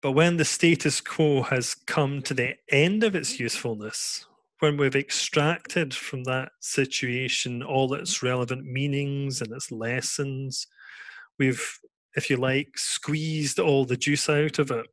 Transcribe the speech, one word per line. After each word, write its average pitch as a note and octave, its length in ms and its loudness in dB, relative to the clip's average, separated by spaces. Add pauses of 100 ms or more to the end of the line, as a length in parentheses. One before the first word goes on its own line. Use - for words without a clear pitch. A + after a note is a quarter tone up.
But C#3 120 -2
when E3+ 240 6
the E3 80 4
status D#3 560 2
quo D3 420 2
has B2+ 320 -2
come C#3 480 -2
to C#3+ 120 -4
the B2+ 200 -2 (160)
end F3 320 4
of G#3+ 120 2
its - 240 -2
usefulness, A2 840 -4 (360)
when D3+ 180 4
we've C3+ 180 4
extracted D3+ 960 0
from - 320 -8
that C3 360 -2
situation B2+ 1000 -2
all C3 300 2
its - 300 -4
relevant B2+ 420 0
meanings C#3 800 -2
and A2 100 -6
its - 180 -10
lessons, C3 960 -4 (720)
we've, C3 400 0 (360)
if - 160 -2
you C3+ 60 2
like, C3 420 0
squeezed D#3 800 -2
all C#3+ 260 6
the B2 120 -2
juice D3 340 0
out D3+ 280 2
of C#3 120 2
it A#2 220 -2